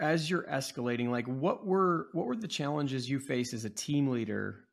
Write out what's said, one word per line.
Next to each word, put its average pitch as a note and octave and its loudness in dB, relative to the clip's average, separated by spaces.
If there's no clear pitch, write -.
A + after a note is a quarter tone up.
as D#3 2
you're F3+ 0
escalating, A#2+ 0
like, A#2+ 0
what C#3+ 0
were, F#3 4
what E3+ 0
were B3 0
the G#3+ -6
challenges C#3 -2
you C#3 0
faced B2 -2
as A2 -6
a G#2 -6
team C#3+ 0
leader G#2 -2